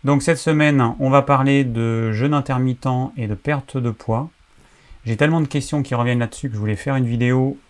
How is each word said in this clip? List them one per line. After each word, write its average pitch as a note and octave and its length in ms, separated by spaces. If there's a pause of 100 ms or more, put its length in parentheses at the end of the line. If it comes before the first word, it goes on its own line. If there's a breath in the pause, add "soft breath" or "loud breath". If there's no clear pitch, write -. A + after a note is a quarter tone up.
Donc C#3 180
cette E3 140
semaine, D3 640
on C3+ 80
va C#3 140
parler C#3 420
de A2+ 480
jeûne C3+ 220
intermittent B2+ 800
et A#2 100
de G#2 80
perte C3+ 440
de A#2+ 120
poids. A#2 380 (800 soft breath)
J'ai A2+ 100
tellement D#3 240
de D3 60
questions D3 360
qui B2+ 120
reviennent A#2+ 240
là-dessus A#2+ 320
que A2 60
je G#2 40
voulais G#2+ 160
faire C3+ 200
une B2+ 100
vidéo B2+ 500 (140)